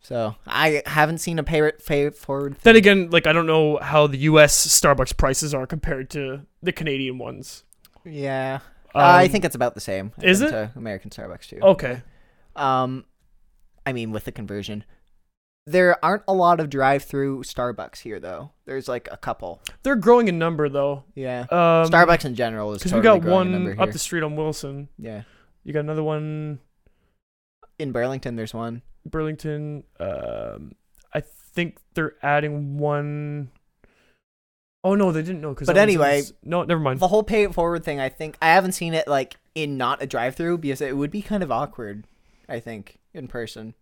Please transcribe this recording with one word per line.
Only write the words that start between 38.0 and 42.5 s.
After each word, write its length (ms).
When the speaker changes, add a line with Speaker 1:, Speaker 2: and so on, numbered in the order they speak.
Speaker 1:
think, 320
I 60
haven't 240
seen 240
it, 120
like, 300
in 240
not 240
a 60
drive-through 500
because 240
it 160
would 140
be 100
kind 220
of 80
awkward, 540
I 100